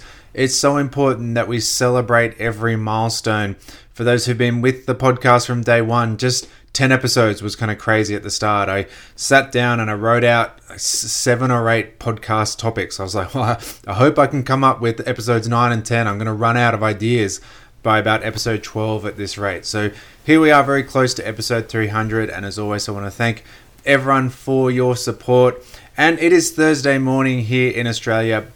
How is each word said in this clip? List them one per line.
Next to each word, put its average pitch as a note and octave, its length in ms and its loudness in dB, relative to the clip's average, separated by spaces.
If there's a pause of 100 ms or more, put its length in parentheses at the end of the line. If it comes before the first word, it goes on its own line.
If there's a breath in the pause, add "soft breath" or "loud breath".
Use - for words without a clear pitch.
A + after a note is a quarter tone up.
(360 loud breath)
it's C3 180 0
so C#3+ 240 2
important C3 560 0
that A#2 140 0
we A#2 120 -2
celebrate A#2 800 0
every A2+ 360 -2
milestone. A2 800 -2 (380 loud breath)
For A#2+ 100 -8
those A#2+ 240 2
who've B2 100 -2
been A#2+ 240 0
with C3 240 0
the B2+ 100 0
podcast B2 520 4
from A#2+ 160 -2
day A#2 180 4
one, A2+ 360 0
just B2+ 300 -2 (260 loud breath)
ten C3 180 2
episodes A#2+ 500 2
was G#2 140 -8
kinda G#2+ 200 -4
crazy A2 380 0
at G2+ 80 -4
the G#2 80 -10
start. G2+ 400 -2
I G2 160 -2 (300 loud breath)
sat C3+ 360 2
down A#2+ 280 0
and A2 100 -4
I G#2+ 60 -4
wrote A2+ 280 2
out A#2 360 2 (100)
s-, F#2+ 140 -12
seven B2 680 -2
or A#2+ 180 0
eight A2+ 320 -2
podcast A2 600 -4
topics. A2 400 -6
I G2 40 -6
was F#2+ 120 -8
like, F#2 200 -6
<laughs> - 0 -
"Well, A#2 240 -2 (280 loud breath)
I G2+ 80 -6
hope C#3+ 240 4
I C#3 80 4
can C3+ 160 -4
come C3+ 200 0
up C3 180 4
with A#2 260 -2
episodes A#2 420 -2
nine A#2+ 220 2
and A2 120 -2
ten. A#2 240 0
I'm G2+ 120 -4
gonna A2 120 -4
run A2+ 260 0
out A#2+ 180 2
of G#2 80 -4
ideas G#2+ 580 0 (420 loud breath)
by A2 160 2
about G#2+ 240 0
episode G#2+ 400 -4
twelve G#2+ 420 -4
at G#2 100 -8
this G2+ 220 -8
rate." G2 280 -4
So G#2 260 -2 (340 loud breath)
here D#3+ 160 6
we D#3 100 6
are, C#3+ 100 8
very C3+ 220 0
close B2+ 300 0
to - 120 -8
episode A2 440 -4
three A2 180 -2
hundred, A2 420 -2
and F#2 160 -10
as G2 140 -10
always, G#2 300 -4
I - 20 -8
wanna G2+ 200 -8
thank A#2 340 -4 (400 loud breath)
everyone C3+ 440 2
for C3 400 0
your B2+ 280 0
support. B2 680 2 (320 loud breath)
And D#3+ 240 2
it E3+ 140 4
is E3 180 4
Thursday C#3 460 2
morning C3 460 0
here B2+ 280 0
in A#2+ 160 -4
Australia, A2+ 680 -2